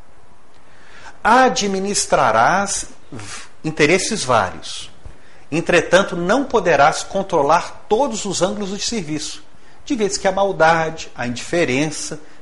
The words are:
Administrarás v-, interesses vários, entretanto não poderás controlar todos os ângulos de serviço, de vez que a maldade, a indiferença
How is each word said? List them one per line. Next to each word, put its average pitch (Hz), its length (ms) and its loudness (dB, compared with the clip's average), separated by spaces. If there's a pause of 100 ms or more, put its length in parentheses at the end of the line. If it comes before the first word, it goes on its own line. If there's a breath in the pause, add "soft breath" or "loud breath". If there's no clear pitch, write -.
(1200 loud breath)
Administrarás 190 1600 4 (260)
v-, - 300 -10 (200)
interesses 160 600 2
vários, 95 640 0 (640 loud breath)
entretanto 175 640 2
não 202 280 2
poderás 170 600 4
controlar 170 840 0
todos 226 360 0
os 170 180 -2
ângulos 202 280 -2
de 202 140 -6
serviço, 160 600 -6 (400 soft breath)
de 294 100 -2
vez 208 240 0
que - 80 0
a 190 60 2
maldade, 165 840 2
a 127 100 -6
indiferença 147 920 -2 (240 loud breath)